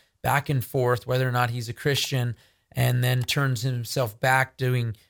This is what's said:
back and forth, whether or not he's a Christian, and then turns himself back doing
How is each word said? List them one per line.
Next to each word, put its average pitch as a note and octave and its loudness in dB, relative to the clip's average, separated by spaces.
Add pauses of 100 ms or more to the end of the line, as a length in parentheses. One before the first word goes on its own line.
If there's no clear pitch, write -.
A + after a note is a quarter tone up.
(220)
back B2+ 0
and C3+ 0
forth, B2 0
whether B2+ 0
or B2 -2
not B2 0
he's A#2+ -6
a B2 -10
Christian, C3 -2 (360)
and B2 2
then B2+ 2
turns C3 0
himself B2 -2
back C3 2
doing B2 0 (140)